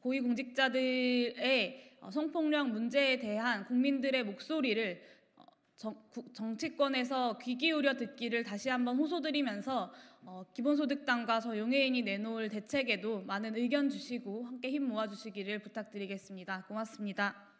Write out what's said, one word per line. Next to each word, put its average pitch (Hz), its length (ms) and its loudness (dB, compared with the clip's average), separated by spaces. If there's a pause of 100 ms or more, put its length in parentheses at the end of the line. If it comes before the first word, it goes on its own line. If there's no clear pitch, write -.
고위공직자들의 254 2000 2 (120)
성폭력 302 580 2
문제에 254 500 2
대한 214 440 0
국민들의 262 600 4
목소리를 214 760 0 (760)
정-, 214 200 -8 (160)
구-, 247 220 -12
정치권에서 254 1040 0
귀 247 180 -4
기울여 285 380 4
듣기를 233 480 -2
다시 208 260 -4
한번 247 260 2
호소드리면서, 262 960 0 (300)
어, 185 320 -12
기본소득당과 254 880 2
저 233 160 -2
용해인이 254 460 2
내놓을 214 460 -2
대책에도 214 760 -2
많은 208 340 -4
의견 269 320 2
주시고 240 560 -6
함께 254 260 -6
힘 277 160 0
모아주시기를 208 720 -4
부탁드리겠습니다. 196 1080 -8
고맙습니다. 208 920 -4